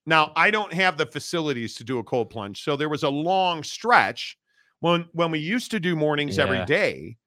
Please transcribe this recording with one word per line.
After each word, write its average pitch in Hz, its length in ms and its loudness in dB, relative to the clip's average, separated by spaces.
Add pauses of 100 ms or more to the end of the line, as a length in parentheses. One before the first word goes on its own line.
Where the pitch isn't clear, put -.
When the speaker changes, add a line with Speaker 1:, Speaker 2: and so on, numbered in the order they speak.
Speaker 1:
Now, 156 300 4
I 175 140 4
don't 208 220 -2
have 180 240 2
the 151 100 0
facilities 139 680 -4
to 120 100 -14
do 123 140 -2
a 110 60 -2
cold 117 260 0
plunge. 101 340 -8
So 147 120 0
there 151 120 -2
was 151 140 -4
a 147 80 2
long 170 520 0
stretch 139 760 0 (420)
when, 170 320 2
when 165 180 0
we 160 80 -2
used 190 340 -4
to 214 80 -2
do 170 160 0
mornings 147 420 0
every 95 200 2
Speaker 2:
Yeah. 92 60 -4
Speaker 1:
day 117 520 -2 (100)